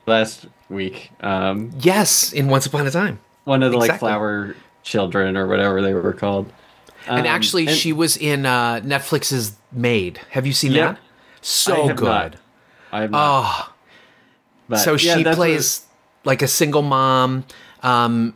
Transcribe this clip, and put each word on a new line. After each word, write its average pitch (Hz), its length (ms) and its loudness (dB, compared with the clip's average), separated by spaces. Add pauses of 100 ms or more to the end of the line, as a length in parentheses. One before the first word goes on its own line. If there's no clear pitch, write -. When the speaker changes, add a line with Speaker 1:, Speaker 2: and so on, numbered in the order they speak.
Speaker 1:
last 110 400 0 (220)
week. 95 420 -8 (100)
Um, 98 580 -4
Speaker 2:
Yes, 185 540 2
in 139 160 0
Once 135 180 2
Upon 143 200 -2
a 135 40 -2
Time. 170 280 -2 (260)
Speaker 1:
One 135 180 2
of 127 100 2
the, 120 60 2
like, 117 120 4
Speaker 2:
Exactly. 117 180 -2
Speaker 1:
flower 104 480 -4 (260)
children 95 540 -2
or 95 100 0
whatever 98 360 2
they 98 120 0
were 92 180 0
called. 98 400 -4 (540)
Speaker 2:
And 123 140 0
Speaker 1:
Um, 160 60 0
Speaker 2:
actually, 170 400 0
Speaker 1:
and 156 100 2
Speaker 2:
she 165 160 0
was 156 240 0
in, 143 300 -2
uh, 120 380 0
Netflix's 135 720 -4 (160)
Maid. 117 480 -2 (100)
Have 131 160 -2
you 139 60 0
seen 135 200 0
Speaker 1:
Yep. 165 240 2
Speaker 2:
that? - 40 -20 (400)
So - 420 0
Speaker 1:
I 143 60 2
have - 80 0
Speaker 2:
good. 117 120 -2
Speaker 1:
not. 98 260 0 (580)
I 104 100 -4
have 107 80 -4
not. 147 580 2
Speaker 2:
Oh. - 40 -20 (960)
Speaker 1:
But, 113 100 -2
Speaker 2:
So 156 140 2
Speaker 1:
yeah, 165 240 2
Speaker 2:
she 165 80 2
Speaker 1:
that's 160 120 2
Speaker 2:
plays, 160 440 0 (420)
Speaker 1:
what 139 100 0
Speaker 2:
like, 131 100 -2
a 131 60 2
single 147 340 2
mom, 131 640 2 (380)
um, 117 540 2